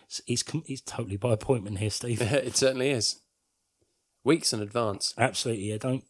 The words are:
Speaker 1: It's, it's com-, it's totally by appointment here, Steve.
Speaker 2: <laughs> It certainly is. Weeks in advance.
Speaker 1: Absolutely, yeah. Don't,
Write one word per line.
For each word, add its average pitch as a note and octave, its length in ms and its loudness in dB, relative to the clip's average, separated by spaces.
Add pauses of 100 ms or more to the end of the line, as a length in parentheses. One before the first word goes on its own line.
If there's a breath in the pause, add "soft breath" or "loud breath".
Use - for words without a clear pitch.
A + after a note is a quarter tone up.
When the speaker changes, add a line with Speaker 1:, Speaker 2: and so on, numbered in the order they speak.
Speaker 1:
It's, - 220 -10
it's A#2+ 160 0
com-, - 240 -4
it's C3 140 -8
totally G2+ 360 -6
by A#2+ 160 2
appointment G#2+ 460 0
here, G#2+ 100 0
Steve. A#2+ 320 -2
Speaker 2:
<laughs> G#2+ 100 0
It B2+ 240 2
certainly C3 360 4
is. A#2 300 0 (1000)
Weeks D3+ 300 2
in G#2+ 80 -2
advance. G#2 560 -2
Speaker 1:
Absolutely, A2+ 540 0
yeah. G#2+ 60 -2
Don't, C3 320 -2